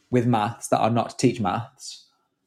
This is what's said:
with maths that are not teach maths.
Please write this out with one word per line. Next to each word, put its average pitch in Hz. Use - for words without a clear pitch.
with 123
maths 110
that -
are 110
not 113
teach 123
maths. -